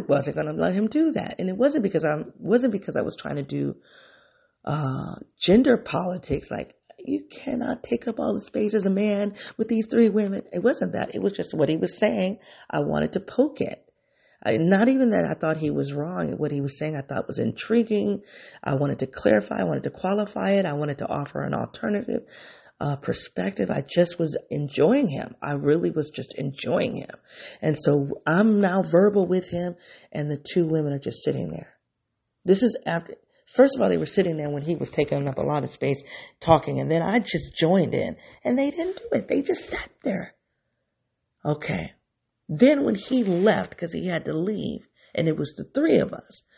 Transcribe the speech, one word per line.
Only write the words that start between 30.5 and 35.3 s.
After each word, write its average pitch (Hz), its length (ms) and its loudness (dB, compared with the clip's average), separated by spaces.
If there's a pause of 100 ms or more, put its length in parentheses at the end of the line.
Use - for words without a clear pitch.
two 170 140 4
women 156 260 0
are 143 60 -2
just 123 260 -8
sitting 139 260 -2
there. - 220 -12 (720)
This 196 180 4
is 233 220 2
after, 165 300 -4 (320)
first 269 280 6
of 262 60 -4
all, 196 80 4
they 185 80 4
were 160 100 0
sitting 175 300 2
there 147 140 -4
when 143 120 -4
he 160 140 -2
was - 140 -6
taking 143 360 0
up 135 120 -4